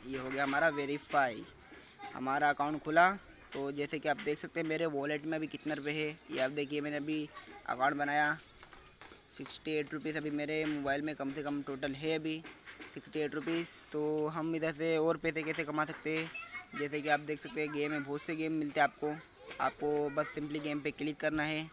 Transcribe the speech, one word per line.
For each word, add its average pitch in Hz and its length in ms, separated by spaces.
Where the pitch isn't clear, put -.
ये 131 120
हो 131 120
गया 135 140
हमारा 143 280
verify, 139 720
हमारा 139 360
account 147 340
खुला। 170 280
तो 139 180
जैसे 143 280
कि 151 100
आप 143 100
देख 151 180
सकते - 220
हैं 160 80
मेरे 156 240
wallet 147 340
में 160 120
अभी 156 100
कितना 147 260
रुपये 143 220
है, 156 120
ये 127 80
आप 131 120
देखिए, 147 300
मैंने 147 160
अभी 151 300
account 131 300
बनाया, 147 420
सिक्सटी - 420
एट 151 220
रुपीज़ 156 240
अभी 151 140
मेरे 147 360
mobile 143 340
में 151 140
कम 135 180
से 147 100
कम 143 180
total 139 320
है 160 220
अभी 156 260
सिक्सटी - 260
एट 147 160
रुपीज़। 165 340
तो 151 360
हम 160 280
इधर 160 180
से 160 240
और 160 200
पैसे 160 260
कैसे 160 200
कमा 151 220
सकते 156 320
हैं, 160 120
जैसे 147 220
कि 151 80
आप 147 120
देख 147 180
सकते 151 220
हैं 151 120
game 147 180
में 147 120
बहुत 143 180
से 165 140
game 160 180
मिलते 151 260
हैं 143 80
आपको, 151 260
आपको 147 500
बस 147 240
simply 147 260
game 147 200
पे 147 100
click 151 260
करना 151 260
है। 156 180